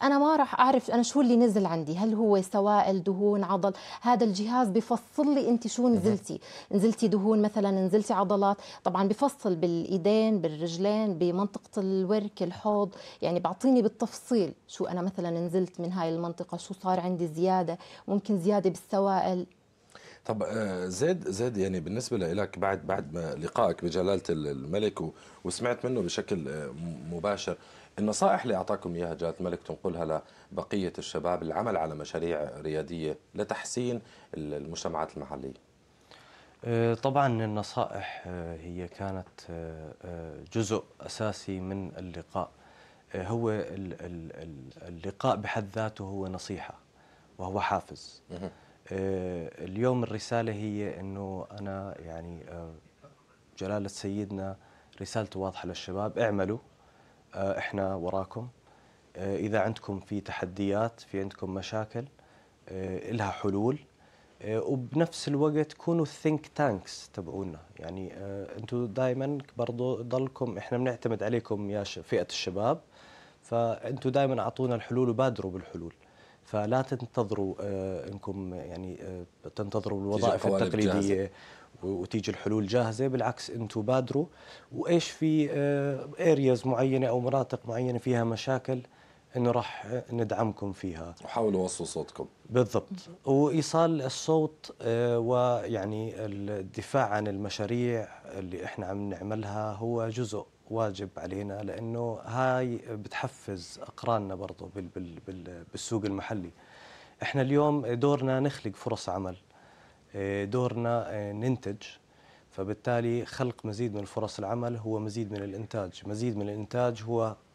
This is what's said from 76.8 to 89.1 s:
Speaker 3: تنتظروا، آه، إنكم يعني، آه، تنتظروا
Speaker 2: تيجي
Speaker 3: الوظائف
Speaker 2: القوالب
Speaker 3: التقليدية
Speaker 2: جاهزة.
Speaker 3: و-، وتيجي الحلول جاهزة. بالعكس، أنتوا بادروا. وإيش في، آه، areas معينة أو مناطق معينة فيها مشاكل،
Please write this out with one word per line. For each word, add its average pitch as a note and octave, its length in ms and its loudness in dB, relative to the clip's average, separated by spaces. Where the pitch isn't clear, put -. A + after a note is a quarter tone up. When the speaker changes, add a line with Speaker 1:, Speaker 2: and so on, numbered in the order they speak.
Speaker 3:
تنتظروا، G#2+ 800 -2
آه، F#2+ 480 -4
إنكم F#2+ 460 -6
يعني، F2 480 -8
آه، F#2 220 -10
تنتظروا G#2 420 -2
Speaker 2:
تيجي G2 120 -2
Speaker 3:
الوظائف G#2 360 2
Speaker 2:
القوالب G2 180 4
Speaker 3:
التقليدية G2 500 4
Speaker 2:
جاهزة. G2 160 0
Speaker 3:
و-، F2 40 -6
وتيجي G2 440 -2
الحلول G#2 360 0
جاهزة. A2+ 400 2
بالعكس، B2+ 440 -2
أنتوا A2+ 320 -4
بادروا. C3 440 2
وإيش - 380 2
في، D#3 420 4
آه، C#3+ 560 0
areas C#3 480 6
معينة C3 400 4
أو B2 140 2
مناطق B2+ 480 0
معينة A#2+ 300 0
فيها A#2 260 2
مشاكل، B2+ 560 0